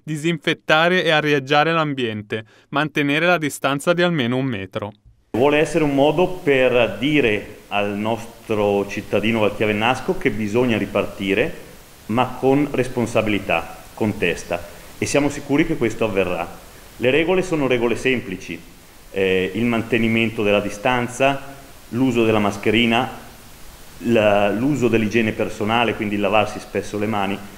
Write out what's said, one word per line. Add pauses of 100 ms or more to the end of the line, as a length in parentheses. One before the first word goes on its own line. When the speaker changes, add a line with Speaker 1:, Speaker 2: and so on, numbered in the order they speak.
Speaker 1:
disinfettare
e
arieggiare
l'ambiente, (260)
mantenere
la
distanza
di
almeno
un
metro. (420)
Speaker 2:
Vuole
essere
un
modo
per
dire
al
nostro
cittadino
valchiavennasco
che
bisogna
ripartire, (540)
ma
con
responsabilità, (100)
con
testa, (380)
e
siamo
sicuri
che
questo
avverrà. (500)
Le
regole
sono
regole
semplici, (500)
eh,
il
mantenimento
della
distanza, (340)
l'uso
della
mascherina, (920)
la,
l'uso
dell'igiene
personale,
quindi
lavarsi
spesso
le
mani, (200)